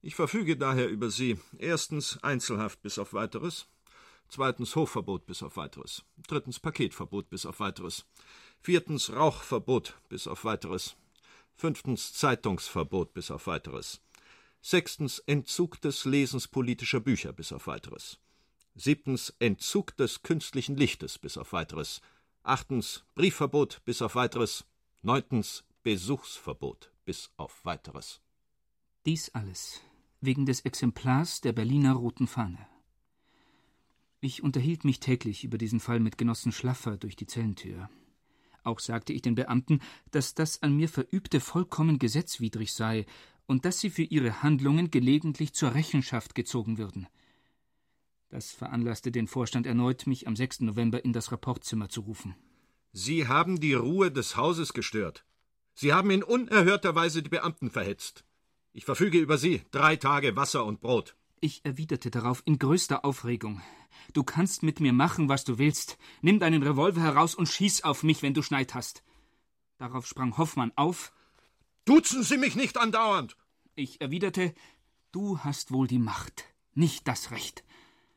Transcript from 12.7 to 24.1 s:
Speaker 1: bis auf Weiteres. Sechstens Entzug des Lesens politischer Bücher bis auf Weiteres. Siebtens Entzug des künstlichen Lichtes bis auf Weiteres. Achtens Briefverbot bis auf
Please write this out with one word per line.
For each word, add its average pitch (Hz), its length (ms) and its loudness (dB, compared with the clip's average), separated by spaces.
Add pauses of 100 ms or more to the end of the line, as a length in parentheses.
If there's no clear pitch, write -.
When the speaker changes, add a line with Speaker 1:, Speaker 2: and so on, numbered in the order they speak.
Speaker 1:
bis - 180 -12
auf 71 160 -10
Weiteres. - 540 -8 (640)
Sechstens - 560 -2
Entzug - 640 -2
des 143 240 -2
Lesens 135 420 0
politischer 123 520 -2
Bücher - 340 0
bis - 180 -12
auf 67 140 -12
Weiteres. - 520 -12 (580)
Siebtens - 640 -2
Entzug - 600 0
des - 240 0
künstlichen 139 560 -4
Lichtes 107 400 0
bis - 180 -12
auf - 160 -12
Weiteres. 78 480 -6 (420)
Achtens - 640 -4 (100)
Briefverbot 147 720 0
bis 120 160 -4
auf 113 140 -4